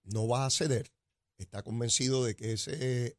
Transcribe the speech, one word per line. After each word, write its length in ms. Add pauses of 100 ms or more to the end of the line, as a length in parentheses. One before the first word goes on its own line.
no 240
va 180
a 60
ceder. 420 (440)
Está 260
convencido 600
de 120
que 180
ese 540
es 120